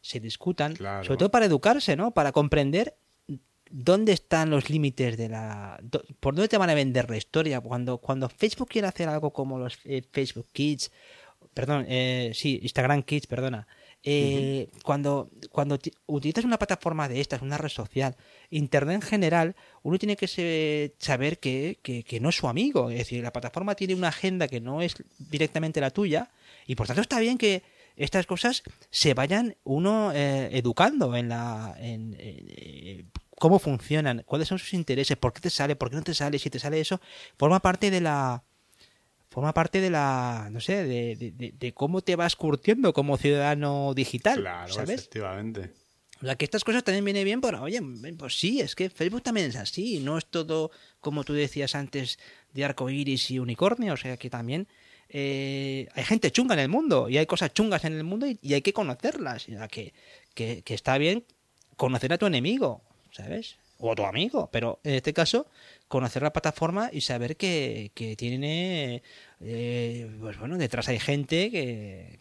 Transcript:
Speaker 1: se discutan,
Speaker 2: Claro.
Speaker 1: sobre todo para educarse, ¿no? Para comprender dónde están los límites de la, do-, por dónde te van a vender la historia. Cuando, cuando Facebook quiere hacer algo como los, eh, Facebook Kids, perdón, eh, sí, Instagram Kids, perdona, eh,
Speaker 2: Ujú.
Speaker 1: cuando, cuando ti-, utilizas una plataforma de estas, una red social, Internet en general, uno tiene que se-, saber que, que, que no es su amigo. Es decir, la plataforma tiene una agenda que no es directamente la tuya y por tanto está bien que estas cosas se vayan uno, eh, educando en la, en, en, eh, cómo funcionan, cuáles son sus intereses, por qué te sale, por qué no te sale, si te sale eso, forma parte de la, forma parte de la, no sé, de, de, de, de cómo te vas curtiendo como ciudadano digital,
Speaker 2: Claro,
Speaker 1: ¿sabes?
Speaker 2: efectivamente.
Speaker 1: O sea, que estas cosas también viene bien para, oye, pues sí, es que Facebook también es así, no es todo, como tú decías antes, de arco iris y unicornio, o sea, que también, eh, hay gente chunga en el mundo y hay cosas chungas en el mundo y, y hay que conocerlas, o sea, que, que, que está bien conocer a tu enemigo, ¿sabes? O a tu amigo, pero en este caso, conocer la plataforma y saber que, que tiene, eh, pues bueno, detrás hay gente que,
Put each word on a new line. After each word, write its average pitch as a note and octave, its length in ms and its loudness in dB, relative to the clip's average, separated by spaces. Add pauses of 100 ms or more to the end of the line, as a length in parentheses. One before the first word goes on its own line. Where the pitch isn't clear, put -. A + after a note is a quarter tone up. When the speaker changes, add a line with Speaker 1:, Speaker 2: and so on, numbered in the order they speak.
Speaker 1:
se - 180 -8
discutan, D3 560 -2
Speaker 2:
Claro. G2 280 -6
Speaker 1:
sobre C3+ 140 0
todo G3 140 4
para A#3 140 8
educarse, G3 500 6
¿no? A3 160 0
Para C#3+ 180 4
comprender D3 640 4 (760)
dónde F#3 440 4
están D#3+ 380 2
los C#3+ 200 4
límites C3 460 2
de A2+ 120 -4
la, G#2+ 540 -8
do-, - 220 -4 (160)
por C#3 160 2
dónde G3+ 120 4
te A3 100 4
van F3+ 120 4
a D#3 40 6
vender C3 360 4
la A2+ 60 -2
historia. D3 440 0
Cuando, B2 380 -4
cuando C3 300 -2
Facebook - 400 -2
quiere G#3 180 0
hacer E3+ 220 -2
algo D3+ 240 -2
como C3+ 260 -4
los, B2 260 -6
eh, C3+ 180 -4 (100)
Facebook B2+ 400 -4
Kids, C#3+ 400 0 (600)
perdón, C3+ 340 0
eh, B2+ 460 0
sí, C#3 280 0
Instagram C3+ 400 2
Kids, D3 240 -2
perdona, B2 400 -4 (380)
eh, C#3 640 2
Speaker 2:
Ujú. - 140 -20
Speaker 1:
cuando, C#3+ 460 0 (200)
cuando C#3+ 280 0
ti-, D3+ 140 -8 (140)
utilizas D3+ 380 0
una A#3 140 2
plataforma D#3+ 500 -2
de B2+ 120 -2
estas, C3 220 -4
una C#3 160 -4
red D3+ 120 -4
social, C3 460 -2 (340)
Internet D3+ 460 2
en G#3 60 -2
general, E3+ 540 2 (260)
uno E3 160 2
tiene G#3 180 0
que G3 120 -2
se-, D#3 680 0
saber C#3+ 420 0
que, C#3 420 -2
que, A#2+ 220 -6
que A#2 160 -6
no C3 80 2
es E3+ 80 2
su - 100 0
amigo. C3+ 440 2
Es A#2+ 80 -4
decir, A#2+ 260 -4
la A#2+ 80 -6
plataforma E3+ 420 -4
tiene F#3+ 220 -2
una F3+ 120 0
agenda F3+ 380 0
que B2 140 -6
no C3+ 220 -4
es F3 120 -2 (240)
directamente D#3 600 -2
la C3+ 100 2
tuya E3+ 400 0 (380)
y C3 80 -2
por C3+ 100 -2
tanto C3+ 160 0
está B3 160 0
bien A#3 200 2
que G3 260 2 (320)
estas F3 300 0
cosas A#3+ 360 0 (280)
se - 240 4
vayan F#3+ 500 0
uno, F#3+ 500 2
eh, C#3 380 0
educando C3+ 640 2
en A#2+ 140 -2
la, A2+ 480 -6
en, A2+ 420 -8
en, G2 280 -14
eh, E2+ 560 -16 (340)
cómo F3 200 8
funcionan, C#3+ 680 0
cuáles D3+ 220 -2
son F#3+ 100 -2
sus - 160 -8
intereses, C#3 420 0
por B2 160 0
qué - 80 -18
te F3 80 -4
sale, C#3+ 280 0
por C3 120 -4
qué B2+ 80 -6
no D#3 60 -2
te E3 100 -4
sale, C#3+ 260 -2
si C3+ 120 -6
te - 80 -6
sale C#3+ 200 -2
eso, E3+ 220 -2 (380)
forma F3 220 6
parte F#3+ 300 4
de F#3 120 4
la, C#3 420 0 (840)
forma D3 240 0
parte E3 260 2
de F#3+ 80 2
la, B2+ 640 2
no A#2 80 -6
sé, F#3+ 240 0
de, A#2+ 320 -2
de, A2+ 160 -8
de, A#2+ 260 -10
de B2 140 -6
cómo E3+ 300 0
te F3+ 140 2
vas E3+ 200 0
curtiendo F#3 560 4
como C#3+ 240 2
ciudadano C#3+ 800 2
digital, C3 460 2
Speaker 2:
Claro, F2+ 340 -6
Speaker 1:
¿sabes? F3 260 -2
Speaker 2:
efectivamente. G#2 720 -8 (500)
Speaker 1:
O B2+ 40 -8
sea, C3 100 -2
que - 80 -2
estas G#3 200 -2
cosas A#3+ 200 0
también G3+ 200 0
viene G3 200 0
bien G#3+ 160 0
para, G3+ 220 -2
oye, G#3 180 -4 (380)
pues C3 200 -6
sí, A#3+ 220 2
es C#3 140 -4
que F#3 160 -2
Facebook G3 320 -2
también G#3+ 260 0
es A2+ 80 -4
así, F3 440 -4
no D3 180 -2
es D#3+ 80 -6
todo, D#3+ 440 -2 (300)
como D3 240 -4
tú - 80 -4
decías C#3+ 420 0
antes, C#3 440 -4 (340)
de C#3 120 -2
arco C3+ 260 -2
iris C3+ 400 -2
y B2+ 80 -2
unicornio, F3 560 0
o - 40 0
sea, B2+ 200 -8
que - 120 -12
también, B2+ 360 -4 (420)
eh, C3+ 840 -4
hay C#3 100 -4
gente A3 280 2
chunga B3 220 2
en D#3 60 4
el C3+ 80 2
mundo G3+ 400 4
y B2+ 100 4
hay D#3 80 4
cosas D#3+ 280 0
chungas G#3 300 2
en D#3 80 -2
el D#3 100 -4
mundo G3+ 240 -2
y, B3 160 -4
y C#3 120 0
hay C#3 80 4
que G3 100 2
conocerlas, D#3 760 -4
o A2+ 40 -12
sea, G#2+ 160 -10
que, G2+ 240 -12 (420)
que, A2+ 280 -6
que - 120 -6
está C3 240 2
bien F3+ 260 2 (520)
conocer C3 360 0
a E3+ 60 2
tu G#3+ 80 2
enemigo, F3 560 0 (300)
¿sabes? F3 440 -10 (220)
O A2+ 140 0
a - 20 -2
tu G2+ 100 0
amigo, E3 460 0
pero A#2 340 -2
en D3 100 0
este C3 180 0
caso, A3 340 2 (400)
conocer B2+ 360 -2
la D3+ 100 0
plataforma E3 600 -2
y D3+ 100 -6
saber A#2+ 340 -4
que, B2+ 580 -2
que A2 220 -8
tiene, C#3+ 840 -4 (380)
eh, A#2 800 -4
pues G#2+ 200 -10
bueno, D3+ 200 -6
detrás A#2+ 300 -2
hay B2 100 0
gente D3 520 0
que, G#2+ 720 -8